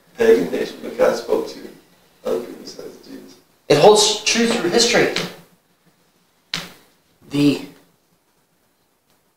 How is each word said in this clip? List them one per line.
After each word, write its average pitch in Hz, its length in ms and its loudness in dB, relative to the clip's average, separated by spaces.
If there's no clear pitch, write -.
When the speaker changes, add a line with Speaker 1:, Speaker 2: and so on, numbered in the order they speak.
Speaker 1:
pagan 113 340 4
nation, - 320 -6
but - 140 -12
God - 200 2
spoke - 320 -2
to - 200 -18
other - 160 -4
people - 220 -16
besides - 340 -18
Jesus. - 300 -20
Speaker 2:
It 143 80 4
holds 208 480 4
true 233 220 0
through 226 240 -2
history. - 440 2
The 143 380 0